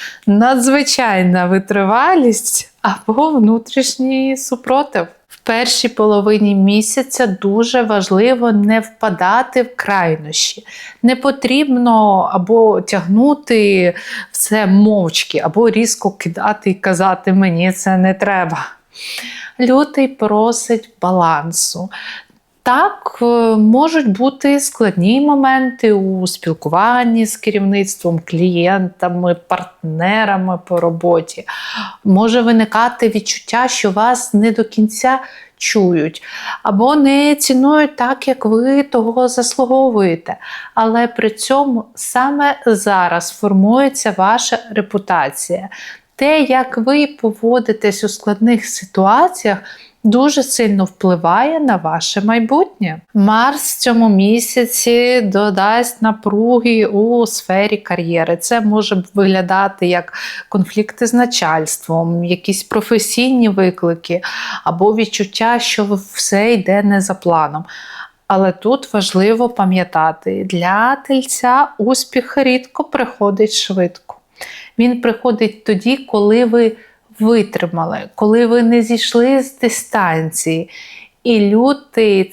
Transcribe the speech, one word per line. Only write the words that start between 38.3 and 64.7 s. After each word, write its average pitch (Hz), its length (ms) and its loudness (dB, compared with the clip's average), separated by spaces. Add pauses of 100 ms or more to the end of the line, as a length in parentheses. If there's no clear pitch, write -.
ви 254 380 2
того 247 440 0
заслуговуєте. 240 1080 0 (360)
Але 226 340 0
при 226 220 -2
цьому 262 560 -2 (100)
саме 285 600 -2 (100)
зараз 185 680 0
формується 214 840 0
ваша 220 420 0 (120)
репутація. 190 1000 -4 (460)
Те, 302 260 2
як 254 360 0
ви 277 300 2
поводитесь 220 960 -2
у 208 60 0
складних 220 560 0
ситуаціях, 208 920 0 (480)
дуже 262 380 2
сильно 202 420 0
впливає 190 720 0
на 262 160 2
ваше 160 460 -4
майбутнє. 226 800 -2 (120)
Марс 226 600 2
в - 60 -10
цьому 233 300 2
місяці 233 1120 2
додасть 208 800 0
напруги 220 840 2
у 220 420 2
сфері 202 500 -2
кар'єри. 170 600 -2
Це 233 240 -2
може 208 420 0 (100)
виглядати 190 720 0
як 175 260 -2 (360)
конфлікти 214 580 -2
з 240 60 -4
начальством, 170 1080 -2
якісь 180 400 -4
професійні 233 840 0
виклики 180 720 -2 (420)
або 185 320 0